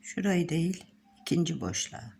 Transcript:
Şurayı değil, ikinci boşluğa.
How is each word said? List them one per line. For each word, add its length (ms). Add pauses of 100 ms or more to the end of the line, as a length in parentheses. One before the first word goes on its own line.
Şurayı 480
değil, 360 (360)
ikinci 400
boşluğa. 600